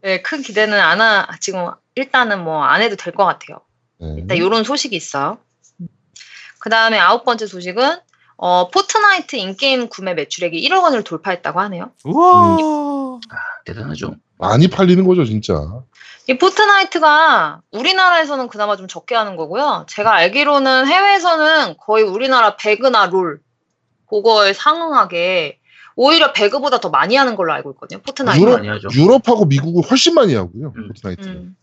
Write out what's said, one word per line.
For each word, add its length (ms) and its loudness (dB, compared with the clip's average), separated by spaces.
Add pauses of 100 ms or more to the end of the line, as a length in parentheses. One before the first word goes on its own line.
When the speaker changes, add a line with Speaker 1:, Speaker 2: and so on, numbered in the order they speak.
Speaker 1:
네, 200 -4
큰 200 -8
기대는 380 0
안 220 2
하-, 260 2 (140)
지금 280 -6 (260)
일단은 480 -2
뭐 200 -4
안 180 2
해도 140 -2
될 180 -12
것 120 0
같아요. 340 -6 (400)
Speaker 2:
네. 200 -10
Speaker 1:
일단 180 -6
요런 260 0
소식이 320 -6
있어요. 420 -6 (1200)
그다음에 380 0
아홉 280 4
번째 200 -2
소식은, 520 -4 (400)
어, 320 2
포트나이트 680 0
인게임 540 -2
구매 240 -8
매출액이 440 -6
일억 260 0
원을 200 2
돌파했다고 580 -6
하네요. 300 -8 (140)
Speaker 3:
우와. 500 6
Speaker 2:
음. 640 -4 (100)
Speaker 4:
아, 60 -18 (300)
대단하죠. 500 -10 (220)
Speaker 2:
많이 300 2
팔리는 380 4
거죠, 200 2
진짜. 560 -4 (460)
Speaker 1:
이 100 -2
포트나이트가 1200 2 (100)
우리나라에서는 800 0
그나마 260 -4
좀 120 -14
적게 280 -8
하는 200 -4
거고요. 540 -4
제가 260 0
알기로는 720 2
해외에서는 920 2
거의 240 0
우리나라 540 0
배그나 500 2
롤, 320 -2 (680)
그거에 460 2
상응하게 1080 -2 (360)
오히려 380 4
배그보다 460 0
더 100 -6
많이 260 0
하는 200 0
걸로 180 -2
알고 180 -8
있거든요, 300 -18
포트나이트. 400 0
Speaker 2:
유럽, 160 6
Speaker 4:
많이 100 -4
하죠. 260 -8
Speaker 2:
유럽하고 520 4
미국은 400 0
훨씬 280 2
많이 220 4
하고요, 400 -8
Speaker 4:
음. 140 -14
Speaker 2:
포트나이트는. 460 -12
Speaker 1:
음. 280 -20